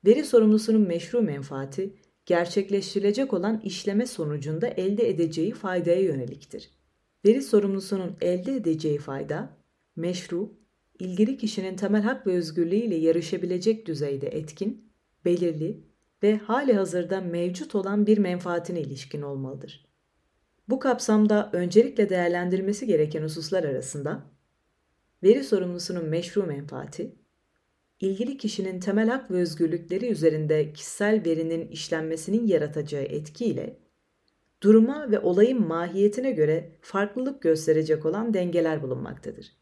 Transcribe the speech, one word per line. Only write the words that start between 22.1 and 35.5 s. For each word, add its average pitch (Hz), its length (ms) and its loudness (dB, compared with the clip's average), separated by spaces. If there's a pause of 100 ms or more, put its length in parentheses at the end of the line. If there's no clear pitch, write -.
gereken 156 360 2
hususlar 160 420 -4
arasında, 139 680 -6 (920)
veri 247 220 6
sorumlusunun 180 600 -2
meşru 175 420 -2
menfaati, 143 680 -10 (840)
ilgili 208 360 -4
kişinin 190 440 -6
temel 208 280 0
hak 262 220 -4
ve 180 60 -2
özgürlükleri 175 720 -2
üzerinde 156 680 2
kişisel 214 540 0
verinin 165 420 -2
işlenmesinin 160 800 -4
yaratacağı 151 560 -2
etkiyle - 760 -6 (840)
duruma 233 480 6
ve 208 100 2
olayın 208 460 4